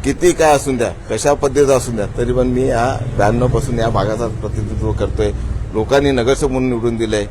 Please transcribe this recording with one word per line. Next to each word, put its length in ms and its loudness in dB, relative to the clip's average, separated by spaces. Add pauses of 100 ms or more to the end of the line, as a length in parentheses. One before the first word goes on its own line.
किती 280 2
काय 240 4
असून 220 -2
द्या, 380 -4
कशा 180 2
पद्धतीचं 440 4
असून 180 -2
द्या, 100 -2 (120)
तरी 160 0
पण 140 2
मी 220 0
हा 280 0 (200)
ब्याण्णव 300 2
पासून 320 0
या 100 0
भागाचं 400 -2
प्रतिनिधित्व 640 -4
करतोय. 400 -2 (420)
लोकांनी 380 2
नगरसेवक 400 2
म्हणून 180 0
निवडून 260 0
दिलंय 360 -2